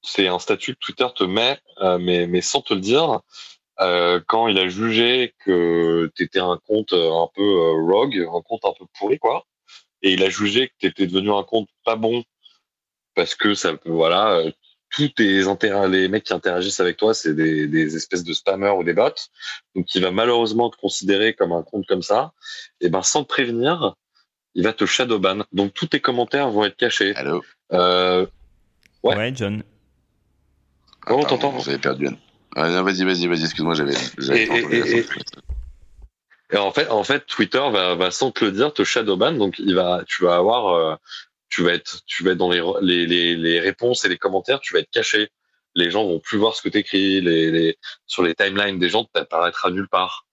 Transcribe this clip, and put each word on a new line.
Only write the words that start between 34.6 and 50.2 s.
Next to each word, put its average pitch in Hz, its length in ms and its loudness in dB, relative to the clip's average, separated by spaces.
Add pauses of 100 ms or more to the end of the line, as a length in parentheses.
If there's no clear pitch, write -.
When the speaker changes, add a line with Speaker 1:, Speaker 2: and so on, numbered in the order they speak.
Speaker 1:
et, 120 60 2
Speaker 2:
la 117 80 0
Speaker 1:
et, 117 140 2
Speaker 2:
fin. - 180 -8 (1300)
Speaker 1:
et 92 40 2
en 98 160 2
fait, - 160 0
en 104 160 0
fait, 139 220 -2
Twitter 120 360 0 (100)
va, 90 220 2
va 90 160 0
sans 127 220 -2
te - 120 -2
le 104 80 2
dire 131 220 0
te - 80 0
shadowban, 110 500 0
donc 101 280 -2
il 95 140 0
va, 90 320 0
tu - 180 -4
vas 87 120 4
avoir, 101 380 2
euh, 80 220 0 (520)
tu - 140 -2
vas 87 100 4
être, - 340 -6
tu - 180 -8
vas 92 80 4
être 90 60 -2
dans 90 120 0
les 87 100 2
re-, 95 220 -2
les, 87 240 2
les, 85 300 0
les 82 240 0
réponses 107 440 -2
et 98 40 0
les 87 100 -2
commentaires, 98 420 -2
tu - 140 -12
vas 85 60 4
être 80 100 -8
caché. 107 380 0 (480)
Les 87 140 0
gens 104 140 0
vont 85 140 -2
plus 104 200 -6
voir 113 180 0
ce - 60 -10
que 104 60 -4
t'écris, 98 520 0
les, 82 320 2
les, 82 260 0 (300)
sur - 160 -2
les 85 100 0
timelines 98 460 0
des 87 80 2
gens, 110 160 0
t'apparaîtras 85 680 -2
nulle 95 180 -6
part. - 440 -2